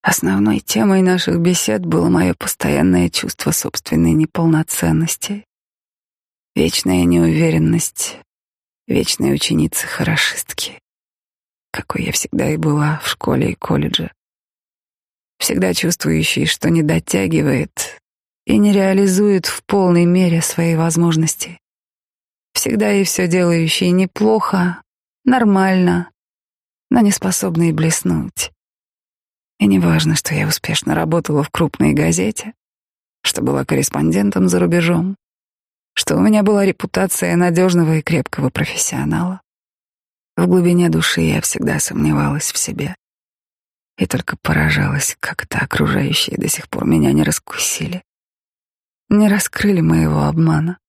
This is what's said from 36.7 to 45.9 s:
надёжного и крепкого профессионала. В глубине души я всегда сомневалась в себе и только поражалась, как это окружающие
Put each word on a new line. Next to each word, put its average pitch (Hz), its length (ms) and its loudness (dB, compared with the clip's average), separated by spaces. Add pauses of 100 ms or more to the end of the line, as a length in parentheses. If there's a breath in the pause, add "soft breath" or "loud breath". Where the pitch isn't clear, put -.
надёжного 175 600 2
и 151 40 -2
крепкого 165 480 -2
профессионала. 160 880 -4 (960)
В 175 120 0
глубине 175 400 4
души 160 320 0
я 156 200 0
всегда - 380 -4
сомневалась - 720 -2
в - 80 -6
себе - 380 -6 (1000)
и - 80 0
только - 360 -4
поражалась, 80 800 -2
как - 240 -8
это - 140 -8
окружающие - 800 -2